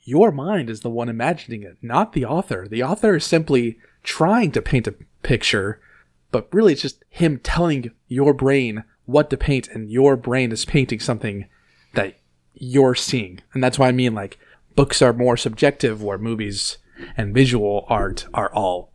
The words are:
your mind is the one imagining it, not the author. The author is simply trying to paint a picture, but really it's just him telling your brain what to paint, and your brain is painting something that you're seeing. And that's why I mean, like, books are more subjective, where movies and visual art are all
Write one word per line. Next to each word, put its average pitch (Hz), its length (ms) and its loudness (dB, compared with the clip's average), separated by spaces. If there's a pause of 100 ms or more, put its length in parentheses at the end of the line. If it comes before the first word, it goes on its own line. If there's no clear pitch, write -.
your 170 300 4
mind 147 360 -4
is 110 120 -10
the 120 100 -8
one 117 180 -4
imagining 117 540 -6
it, 87 180 -20
not 139 320 -4
the 135 120 -2
author. 110 440 -4
The 110 140 -4
author 185 340 0
is 147 80 -4
simply 131 540 0 (240)
trying 190 500 2
to - 100 -2
paint 120 260 0
a 98 60 -8 (280)
picture, 104 580 -2 (500)
but 113 220 -2
really 196 200 6
it's 131 100 -2
just - 260 -10
him 156 300 0
telling 147 540 -2 (160)
your 139 260 2
brain 127 500 0 (220)
what 147 240 2
to 135 60 0
paint, 135 320 -2
and 110 220 -10
your 135 260 4
brain 123 340 0
is 110 140 -6
painting 127 340 0
something 104 460 -4 (480)
that 98 260 -4 (360)
you're 127 400 2
seeing. 98 440 -6 (140)
And 131 100 -2
that's 127 160 0
why 131 100 6
I 127 40 4
mean, 123 220 0
like, 101 240 -10 (380)
books 139 260 2
are 123 100 6
more 123 240 2
subjective, 117 680 -2
where 101 140 -4
movies 107 600 -6 (380)
and 101 180 -4
visual 110 540 2
art 101 440 -2
are 101 220 -2
all 90 400 -2